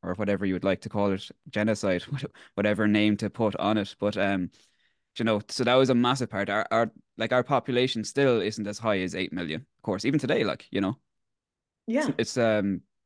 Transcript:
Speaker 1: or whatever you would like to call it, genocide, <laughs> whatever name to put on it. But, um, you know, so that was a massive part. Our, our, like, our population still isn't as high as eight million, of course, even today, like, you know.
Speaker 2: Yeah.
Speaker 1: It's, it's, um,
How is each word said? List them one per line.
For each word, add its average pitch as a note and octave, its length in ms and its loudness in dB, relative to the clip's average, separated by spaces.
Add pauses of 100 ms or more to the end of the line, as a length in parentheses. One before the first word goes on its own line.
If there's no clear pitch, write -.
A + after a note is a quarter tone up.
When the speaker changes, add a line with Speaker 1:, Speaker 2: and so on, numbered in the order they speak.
Speaker 1:
or F2+ 120 -4
whatever G2 300 -2
you F#2+ 100 0
would F2 100 -4
like F#2+ 180 2
to - 80 -10
call G2+ 220 0
it, F#2+ 160 -6 (200)
genocide, G#2 560 0 (260)
<laughs> - 240 -20
whatever G#2 320 2
name G#2 300 4
to G#2 140 -4
put G#2+ 260 -2
on G#2+ 220 0
it. G2+ 200 -6
But, G#2 200 -2
um, F#2+ 320 0 (680)
you A#2 60 -4
know, A2 240 2
so - 160 -4
that A#2+ 120 4
was C3 140 6
a B2+ 40 4
massive B2 360 2
part. G2+ 200 -4
Our, G2+ 200 0
our, A2+ 220 2 (240)
like, A2 160 -2
our B2 120 2
population B2 600 0
still B2+ 360 2
isn't G#2 260 -4
as G2+ 120 -8
high G#2+ 220 0
as F2+ 140 -2
eight F#2 180 -4
million, D#2+ 280 -4 (180)
of - 40 -20
course, G2 220 -4
even C#3 160 2
today, C#3+ 240 0
like, D#2 260 -4
you - 100 -2
know. G2+ 180 -2 (880)
Speaker 2:
Yeah. C#4 320 0
Speaker 1:
It's, - 180 -2
it's, - 20 -2
um, G#2+ 440 2 (240)